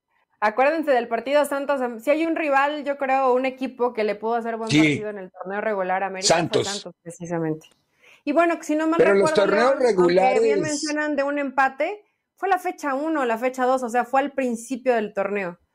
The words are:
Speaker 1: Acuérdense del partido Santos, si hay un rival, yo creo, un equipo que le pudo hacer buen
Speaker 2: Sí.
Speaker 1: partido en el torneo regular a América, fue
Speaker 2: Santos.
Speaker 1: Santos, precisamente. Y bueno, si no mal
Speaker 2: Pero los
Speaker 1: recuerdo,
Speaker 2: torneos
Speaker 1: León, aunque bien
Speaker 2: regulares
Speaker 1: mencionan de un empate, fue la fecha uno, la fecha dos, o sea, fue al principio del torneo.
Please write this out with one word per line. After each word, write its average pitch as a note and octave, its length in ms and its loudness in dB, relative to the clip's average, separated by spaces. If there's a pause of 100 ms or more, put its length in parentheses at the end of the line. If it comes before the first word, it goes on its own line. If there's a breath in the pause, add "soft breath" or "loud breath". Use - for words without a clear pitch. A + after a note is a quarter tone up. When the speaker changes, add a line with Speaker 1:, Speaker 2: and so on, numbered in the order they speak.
(400)
Speaker 1:
Acuérdense C#4 520 2
del A#3 160 2
partido C4 360 2
Santos, C#4 360 -2 (220)
si C#4+ 80 0
hay D#4 140 2
un E4 120 0
rival, D4 480 0
yo C#4 120 -4
creo, C4+ 380 2
un B3+ 100 0
equipo B3+ 480 -4
que A#3 120 -2
le G#3+ 100 0
pudo A3 220 -4
hacer A#3 200 -6
buen A3 140 -6
Speaker 2:
Sí. D3 80 4
Speaker 1:
partido D#3 320 2
en G#3 80 -10
el F#3 140 -14
torneo F#3 280 -8
regular F#3+ 440 -2
a - 20 -2
América, F3+ 280 -4
fue - 60 4
Speaker 2:
Santos. - 280 -2
Speaker 1:
Santos, G3 340 -8
precisamente. E3 640 -6 (580 soft breath)
Y D4 80 -2
bueno, E4 300 2
si D4+ 140 -2
no D#4 100 -2
mal D#4+ 120 2
Speaker 2:
Pero G3+ 160 4
los G3 160 4
Speaker 1:
recuerdo, G#3 120 2
Speaker 2:
torneos G3 220 2
Speaker 1:
León, C4 80 4
aunque G#3 400 4
bien F#3 120 4
Speaker 2:
regulares A3+ 360 2
Speaker 1:
mencionan D4+ 560 -2
de C#4 80 2
un C#4+ 160 -2
empate, C#4 640 -2 (320)
fue F#4 120 -4
la F#4 100 2
fecha F4+ 360 -4
uno, D4 300 -2
la A3+ 120 0
fecha B3+ 280 -2
dos, B3+ 180 2
o A#3+ 60 -4
sea, A#3+ 160 0
fue C4+ 160 0
al C#4 120 0
principio B3 640 -2
del G#3+ 180 -2
torneo. G3 460 -4 (160)